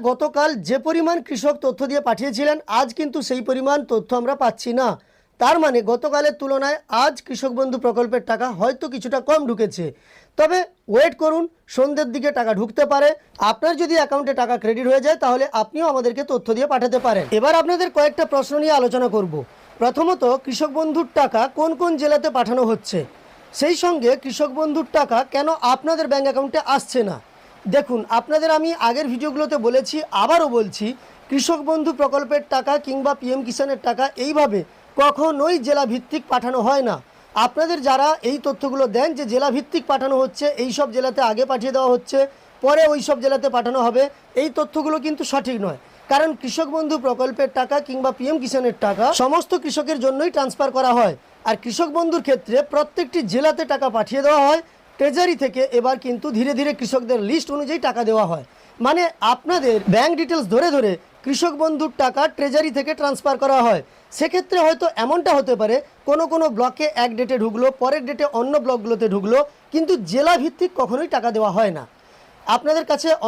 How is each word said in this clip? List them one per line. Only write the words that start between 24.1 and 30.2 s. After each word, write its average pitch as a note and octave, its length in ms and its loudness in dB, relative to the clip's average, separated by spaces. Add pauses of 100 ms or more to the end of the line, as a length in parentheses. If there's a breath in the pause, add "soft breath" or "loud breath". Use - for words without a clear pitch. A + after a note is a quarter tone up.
কৃষক C4+ 360 -2
বন্ধুর D#4 340 -2
টাকা C4+ 260 2 (160)
কেন C#4+ 140 0 (240)
আপনাদের D#4 360 0
ব্যাংক C#4 200 0
অ্যাকাউন্টে C#4 320 -2 (140)
আসছে - 340 -2
না। D#3 80 -6 (480 loud breath)
দেখুন A3+ 360 0 (180)
আপনাদের D#4 400 2
আমি D#4+ 120 0 (180)
আগের C#4 240 0
ভিডিওগুলোতে D4 440 -2 (100)
বলেছি, C4 300 2 (260)